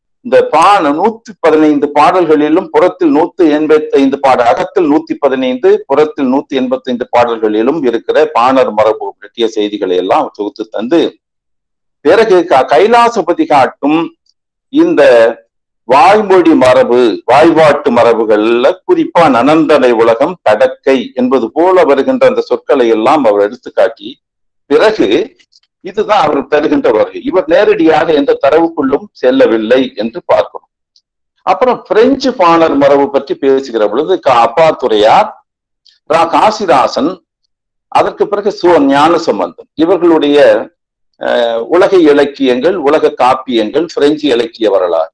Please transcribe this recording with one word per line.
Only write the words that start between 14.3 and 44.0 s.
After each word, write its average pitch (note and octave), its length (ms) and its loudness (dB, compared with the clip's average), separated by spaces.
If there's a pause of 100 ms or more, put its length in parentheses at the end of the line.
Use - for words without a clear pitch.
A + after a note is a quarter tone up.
இந்த C3 680 2 (460)
வாய்மொழி F3 720 2
மரபு, B2+ 680 2
வாய்பாட்டு D3+ 680 2
மரபுகள்ல A#2 840 0 (140)
குறிப்பா E3+ 400 0
நனந்தனை C#3 640 2
உலகம், A#2 480 0 (100)
தடக்கை C3 640 -2
என்பது B2 380 -2
போல F3 320 2
வருகின்ற C3 440 0
அந்த A#2 140 0
சொற்களை B2+ 460 -2
எல்லாம் A#2+ 360 0
அவர் G#2 280 0
எடுத்துக்காட்டி, - 640 -6 (520)
பிறகு D#3+ 720 0 (440)
இதுதான் F#3+ 440 -2
அவர் C#3+ 220 -4
தருகின்ற D3 440 0
வருகை. G#2 320 -2
இவர் E3+ 240 -2
நேரடியாக E3 640 2
எந்த C#3+ 240 0 (100)
தரவுக்குள்ளும் D3+ 640 -2
செல்லவில்லை B2+ 840 0
என்று A2 300 -8
பார்க்கிறோம். - 420 -4 (760)
அப்புறம் A#3 440 -2
பிரெஞ்சு B3+ 440 0
பாணர் E3 440 2
மரபு C#3 340 2
பற்றி C3 260 -4
பேசுகிற C3+ 520 -2
பொழுது D#3 320 -2
க C3+ 140 0
அப்பாத்துரையார், B2 960 2 (840)
ரா E3 140 0
காசிதாசன், D#3+ 960 -2 (640)
அதற்கு F3 400 -2
பிறகு G3+ 340 -6
சோ E3+ 40 -2
ஞானசம்பந்தம், C#3+ 1080 0
இவர்களுடைய, D3 960 2 (500)
அஹ், A#2+ 460 -4
உலக F#3+ 320 2
இலக்கியங்கள், C#3+ 760 0
உலக D3+ 420 -2
காப்பியங்கள், B2+ 760 -2
பிரெஞ்சு D3 340 -2